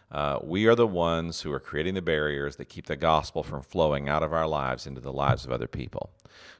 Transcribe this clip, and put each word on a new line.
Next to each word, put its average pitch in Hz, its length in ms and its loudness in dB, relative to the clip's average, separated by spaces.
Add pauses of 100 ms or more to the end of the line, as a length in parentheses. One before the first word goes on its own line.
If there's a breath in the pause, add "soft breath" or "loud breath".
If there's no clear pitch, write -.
Uh, 71 320 -2
we 98 260 2
are 117 80 10
the 117 120 6
ones 85 540 0
who 95 100 -6
are 67 80 -2
creating 78 340 -2
the 95 80 -4
barriers 76 540 0
that - 100 -14
keep - 200 -14
the 82 100 -4
gospel 78 480 2
from 71 180 -8
flowing 73 460 0
out 76 160 2
of 76 80 -2
our 80 160 2
lives 67 400 -2
into 67 140 -12
the 65 100 -10
lives 67 320 0
of 64 80 -8
other 58 160 -4
people. - 440 -10 (480 loud breath)